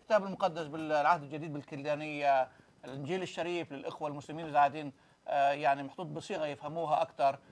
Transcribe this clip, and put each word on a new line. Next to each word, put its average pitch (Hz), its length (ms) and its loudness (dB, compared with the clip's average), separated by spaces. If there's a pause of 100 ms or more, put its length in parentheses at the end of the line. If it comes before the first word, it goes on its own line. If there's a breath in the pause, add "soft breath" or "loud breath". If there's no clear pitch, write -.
الكتاب 208 240 2
المقدس 180 420 -2
بالعهد 151 560 2
الجديد 147 300 -8
بالكلدانية، 143 960 0 (360 soft breath)
الإنجيل 143 380 -4
الشريف 170 500 -4
للإخوة 151 360 -8
المسلمين 147 380 -8
إذا 147 120 2
عايزين، 143 340 2 (360 soft breath)
آه، 143 240 4
يعني 143 300 2
محطوط 160 240 -10
بصيغة 156 400 -4
يفهموها 151 560 -2
أكتر، 139 360 2 (140 loud breath)